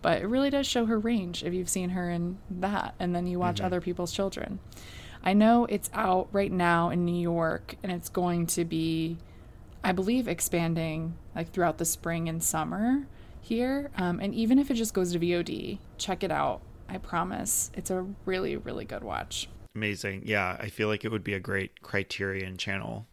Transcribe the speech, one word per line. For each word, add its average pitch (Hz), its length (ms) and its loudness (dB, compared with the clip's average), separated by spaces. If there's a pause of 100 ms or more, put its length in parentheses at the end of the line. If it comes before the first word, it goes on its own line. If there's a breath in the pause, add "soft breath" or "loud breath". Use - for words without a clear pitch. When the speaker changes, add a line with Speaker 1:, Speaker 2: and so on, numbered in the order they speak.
Speaker 1:
but 160 200 4
it 185 40 -2
really 262 240 4
does 277 160 2
show 233 200 2
her 220 120 4
range 208 460 0
if 175 100 0
you've 180 140 -2
seen 180 220 0
her 180 200 0
in 175 280 0 (120)
that 190 480 -2
and 175 160 0
then 175 140 0
you 180 100 0
watch 180 200 2
Speaker 2:
Mm-hmm. 185 80 0
Speaker 1:
Other 180 140 2
People's 175 300 -2
Children. 196 480 -2 (640 loud breath)
I 190 120 4
know 226 320 8
it's 202 280 -2
out 185 380 2
right 202 180 2
now 170 400 4
in 175 140 2
New 175 160 2
York, 170 640 0
and 190 80 -2
it's 170 160 -6
going 175 400 2
to 170 160 0
be, 165 540 0 (680 loud breath)
I 185 80 4
believe, 226 340 2
expanding, 165 880 0 (220)
like, 165 160 -4
throughout 170 260 4
the 170 60 0
spring 165 440 0
and 165 140 -2
summer 202 640 2 (340 loud breath)
here. 262 560 0
Um, 175 220 0
and 202 160 -2
even 226 240 6
if 285 120 4
it 254 40 2
just 226 200 0
goes 180 180 2
to 175 80 0
V 175 160 2
O 175 60 2
D, 170 360 -4 (180)
check - 280 -2
it 180 80 -2
out. 143 280 0 (280)
I 185 100 -8
promise. 185 760 -2
It's - 160 -8
a 185 140 -2 (220)
really, 185 300 -2
really - 280 -6
good - 200 -8
watch. - 440 -6 (280)
Speaker 2:
Amazing. 101 500 -4
Yeah, 98 320 2
I 107 120 -6
feel 107 180 0
like 107 160 0
it 110 80 -2
would 104 120 -4
be 104 100 -2
a 95 60 -2
great 98 420 -4
Criterion 95 720 -4
Channel 107 560 -6